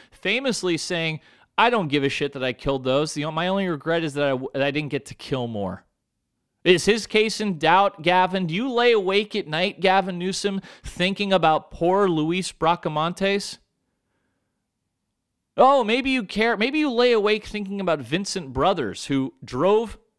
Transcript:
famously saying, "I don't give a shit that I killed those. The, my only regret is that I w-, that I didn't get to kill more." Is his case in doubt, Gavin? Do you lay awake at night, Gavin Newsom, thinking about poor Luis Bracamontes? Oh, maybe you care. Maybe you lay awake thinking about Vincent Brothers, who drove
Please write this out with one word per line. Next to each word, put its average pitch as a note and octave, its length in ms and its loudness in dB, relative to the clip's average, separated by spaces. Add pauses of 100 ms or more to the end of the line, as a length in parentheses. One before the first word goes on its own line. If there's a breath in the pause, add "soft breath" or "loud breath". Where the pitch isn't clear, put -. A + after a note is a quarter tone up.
famously G3 680 -4
saying, D#3+ 420 -4 (380 soft breath)
"I A#3 120 4
don't G#3 200 0
give C#3 140 2
a C#3 60 0
shit C#3+ 240 -4
that C3 100 -6
I B2+ 100 -2
killed C#3 300 -4
those. C#3 300 0
The, D3 120 -6
my D#3+ 220 -4
only F#3+ 200 -2
regret E3 360 -2
is D3+ 100 -4
that D3 100 -2
I C#3+ 60 2
w-, C3 240 -2
that C3+ 100 -2
I C#3+ 80 0
didn't D3 180 -4
get C#3 180 -4
to - 80 -16
kill B2+ 320 -6
more." G2+ 380 -6 (800)
Is F3 220 4
his G#3+ 220 2
case G#3+ 340 0
in G3 160 -2
doubt, E3+ 460 4
Gavin? F#3 440 2
Do D#3 60 -4
you B3 180 -2
lay A#3+ 200 4
awake G3+ 440 0
at G3 120 -4
night, F3 320 -2
Gavin F#3 380 2
Newsom, F#3+ 440 -4 (220 loud breath)
thinking F#3+ 500 -2
about D#3+ 380 2
poor F#3+ 360 2
Luis E3+ 440 -2
Bracamontes? E3+ 1080 -2 (2000)
Oh, C4 260 6
maybe B3 280 0
you B3+ 120 0
care. G#3+ 320 0
Maybe C4 240 -2
you D4+ 120 0
lay A#3+ 200 4
awake G#3+ 340 2
thinking G3+ 360 -8
about E3+ 180 0
Vincent D3+ 540 -6
Brothers, C#3+ 540 -2
who C3+ 260 -2 (100)
drove G3 540 0 (220)